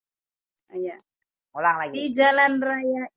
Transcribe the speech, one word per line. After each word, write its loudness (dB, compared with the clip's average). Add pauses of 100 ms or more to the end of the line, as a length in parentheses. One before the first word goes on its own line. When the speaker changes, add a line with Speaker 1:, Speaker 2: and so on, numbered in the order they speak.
(720)
Speaker 1:
Iya. -8 (560)
Speaker 2:
Ulang 2
lagi. -6
Speaker 1:
Di -6
jalan 4
raya -4